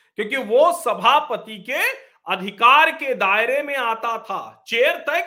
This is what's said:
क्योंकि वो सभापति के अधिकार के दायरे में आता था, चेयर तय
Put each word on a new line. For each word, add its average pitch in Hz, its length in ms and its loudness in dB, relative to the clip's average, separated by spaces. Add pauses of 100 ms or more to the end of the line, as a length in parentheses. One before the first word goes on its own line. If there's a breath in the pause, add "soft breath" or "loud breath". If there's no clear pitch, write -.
(180)
क्योंकि 214 180 -4
वो 262 380 2
सभापति 220 880 0
के 285 200 -4 (440 soft breath)
अधिकार 226 640 4
के 262 240 -4
दायरे 220 480 0
में 285 140 -6
आता 233 420 -4
था, - 480 -12
चेयर 269 340 0
तय 320 260 -2